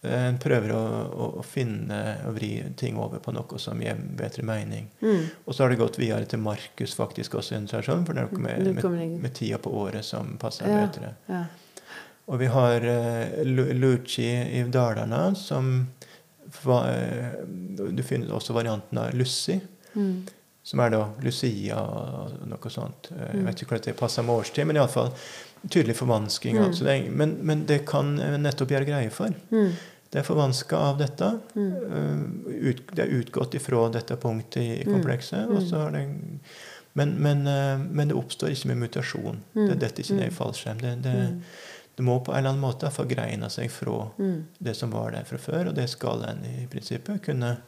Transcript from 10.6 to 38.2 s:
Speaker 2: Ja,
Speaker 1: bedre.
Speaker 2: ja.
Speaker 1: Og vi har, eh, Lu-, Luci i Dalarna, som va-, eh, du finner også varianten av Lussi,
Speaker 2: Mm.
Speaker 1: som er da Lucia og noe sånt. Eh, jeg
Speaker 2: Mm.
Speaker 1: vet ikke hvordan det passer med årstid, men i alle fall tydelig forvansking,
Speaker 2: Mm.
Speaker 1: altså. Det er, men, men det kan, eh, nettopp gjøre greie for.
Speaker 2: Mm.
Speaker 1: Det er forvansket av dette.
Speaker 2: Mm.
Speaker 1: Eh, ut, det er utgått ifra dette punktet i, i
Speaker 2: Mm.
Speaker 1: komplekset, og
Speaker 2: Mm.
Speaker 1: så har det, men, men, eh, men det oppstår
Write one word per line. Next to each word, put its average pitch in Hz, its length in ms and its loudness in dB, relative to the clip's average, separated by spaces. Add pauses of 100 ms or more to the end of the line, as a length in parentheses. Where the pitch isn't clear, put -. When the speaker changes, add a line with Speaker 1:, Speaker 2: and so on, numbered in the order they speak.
Speaker 2:
Ja, 208 180 6
Speaker 1:
bedre. 110 280 -6 (140)
Speaker 2:
ja. 180 160 -2 (840)
Speaker 1:
Og 127 100 -2
vi 127 80 4
har, 120 340 6
eh, 117 640 0
Lu-, 131 300 4
Luci 127 560 4
i 123 400 0
Dalarna, 123 640 4
som 131 540 2 (760)
va-, 123 240 6
eh, 120 560 -2 (460)
du 123 120 -2
finner 123 280 -2
også 110 240 -4
varianten 117 440 0
av 117 140 0
Lussi, 127 480 0 (360)
Speaker 2:
Mm. 185 300 0 (360)
Speaker 1:
som - 180 -2
er 117 100 6
da 107 180 2 (140)
Lucia 107 540 -2
og - 680 -6
noe - 240 -8
sånt. 127 400 -10
Eh, 170 220 -8
jeg 196 100 0
Speaker 2:
Mm. - 40 2
Speaker 1:
vet - 100 -2
ikke - 120 -8
hvordan 113 160 0
det - 120 -4
passer 120 260 0
med 120 120 4 (100)
årstid, 147 220 0
men 156 100 4
i - 20 6
alle 131 100 6
fall 123 240 2 (560)
tydelig 117 280 4
forvansking, 117 600 2
Speaker 2:
Mm. 208 80 8
Speaker 1:
altså. 175 200 2
Det 139 220 4
er, - 40 -4
men, 151 320 2
men 156 240 2
det 147 200 4
kan, 143 340 2
eh, 143 180 0
nettopp 139 300 2
gjøre 139 180 4
greie 139 240 2
for. - 180 -2 (220)
Speaker 2:
Mm. 208 220 6 (380)
Speaker 1:
Det 143 80 0
er 139 40 2
forvansket 143 560 2
av 143 200 4
dette. 180 420 0 (160)
Speaker 2:
Mm. 196 180 0 (180)
Speaker 1:
Eh, 147 800 -2
ut, 131 240 -4
det 165 40 -2 (100)
er 127 140 2
utgått - 320 -2
ifra 117 360 4
dette 117 260 -2
punktet 113 460 -2
i, 117 180 -2
i - 40 -4
Speaker 2:
Mm. 202 80 2 (100)
Speaker 1:
komplekset, 156 460 -2
og 208 140 4
Speaker 2:
Mm. 180 60 -2
Speaker 1:
så 170 100 0
har 151 120 -2
det, 147 160 -2 (880)
men, 143 280 2
men, 143 240 4
eh, 139 320 2
men 147 300 0
det 147 80 2
oppstår 127 340 -2